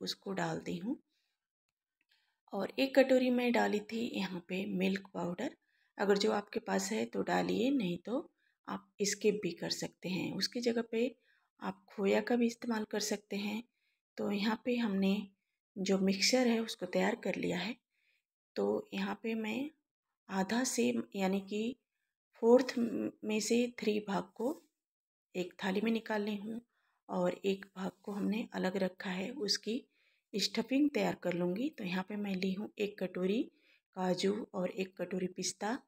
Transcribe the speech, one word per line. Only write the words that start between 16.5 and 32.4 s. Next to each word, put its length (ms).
उसको 280
तैयार 280
कर 200
लिया 220
है। 160
तो 340
यहाँ 320
पे 140
मैं 340
आधा 360
से, 200
यानी 260
कि 340
फोर्थ 340
में 640
से 160
थ्री 220
भाग 220
को 220
एक 180
थाली 160
में 120
निकाल 300
ली 140
हूँ 240
और 360
एक 220
भाग 140
को 100
हमने 400
अलग 260
रखा 320
है, 200
उसकी 520
स्टफिंग 560
तैयार 260
कर 180
लूँगी। 360
तो 140
यहाँ 240
पे 80
मैं 200
ली 160